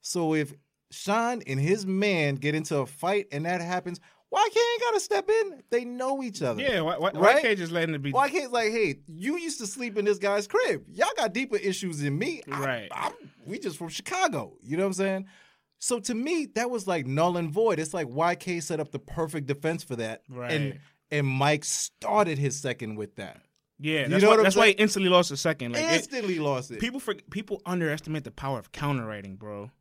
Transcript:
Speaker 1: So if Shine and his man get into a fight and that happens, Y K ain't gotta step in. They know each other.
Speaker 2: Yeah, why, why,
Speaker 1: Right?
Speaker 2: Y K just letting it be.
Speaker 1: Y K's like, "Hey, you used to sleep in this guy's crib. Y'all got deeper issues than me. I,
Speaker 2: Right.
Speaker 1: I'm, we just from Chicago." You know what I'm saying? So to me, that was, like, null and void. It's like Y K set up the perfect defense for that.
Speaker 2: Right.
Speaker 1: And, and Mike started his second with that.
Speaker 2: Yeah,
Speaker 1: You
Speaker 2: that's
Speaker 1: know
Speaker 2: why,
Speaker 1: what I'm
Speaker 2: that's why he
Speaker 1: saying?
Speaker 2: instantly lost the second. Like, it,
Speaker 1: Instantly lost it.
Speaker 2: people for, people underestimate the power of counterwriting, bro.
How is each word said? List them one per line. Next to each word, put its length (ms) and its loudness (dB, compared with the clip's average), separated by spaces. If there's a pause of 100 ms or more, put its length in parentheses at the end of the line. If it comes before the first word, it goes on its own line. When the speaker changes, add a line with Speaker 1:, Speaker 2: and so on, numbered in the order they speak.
Speaker 1:
So 340 0
if 180 0 (380)
Shine 560 -2
and 120 -2
his 280 2
man 500 2
get 180 0
into 240 -2
a 80 0
fight 460 -2
and 140 -4
that 140 0
happens, 380 -4 (320)
Y 220 4
K 80 4
ain't 220 2
gotta 180 2
step 280 -2
in. 420 0
They 140 0
know 380 -4
each 200 -8
other. 200 -2
Speaker 2:
Yeah, 200 0
why, 160 0
why, 120 2
Speaker 1:
Right? 260 6
Speaker 2:
Y 60 4
K 140 4
just 160 -6
letting 220 0
it 80 -6
be. 100 -2
Speaker 1:
Y 180 4
K's 200 -2
like, 200 0
"Hey, 260 0 (120)
you 300 -4
used 200 -6
to 80 -8
sleep 320 -6
in 60 0
this 140 2
guy's 280 0
crib. 460 0
Y'all 240 2
got 180 0
deeper 220 -2
issues 440 -4
than 180 -2
me. 320 -4
I, 100 -6
Speaker 2:
Right. 320 -4
Speaker 1:
I'm, 200 -6 (340)
we 120 -8
just 200 -6
from 100 -10
Chicago." 760 -2
You 140 -4
know 80 2
what 40 2
I'm 60 -2
saying? 320 -2 (540)
So 180 -2
to 160 -4
me, 400 -2
that 160 0
was, 160 -4
like, 220 0
null 280 2
and 160 -2
void. 280 2
It's 120 -4
like 160 -4
Y 280 2
K 240 -6
set 180 -4
up 140 -6
the 80 -6
perfect 480 -6
defense 340 -2
for 140 -8
that. 340 -6
Speaker 2:
Right. 220 -8
Speaker 1:
And, 260 -2 (320)
and 160 2
Mike 380 2
started 760 0
his 200 0
second 380 -6
with 200 -8
that. 260 -14 (380)
Speaker 2:
Yeah, 240 0
Speaker 1:
You 60 -2
Speaker 2:
that's 120 6
Speaker 1:
know 60 10
Speaker 2:
why, 60 12
Speaker 1:
what 60 8
I'm 40 8
Speaker 2:
that's 120 6
why 100 8
he 40 10
Speaker 1:
saying? 80 2
Speaker 2:
instantly 320 4
lost 200 6
the 60 -6
second. 360 -2
Like, 100 0
it, 100 2
Speaker 1:
Instantly 460 0
lost 320 -2
it. 80 -10
Speaker 2:
people 220 -4
for, 140 -4 (180)
people 340 -6
underestimate 560 -2
the 80 -10
power 300 -6
of 100 -20
counterwriting, 680 -4
bro. 340 -12 (100)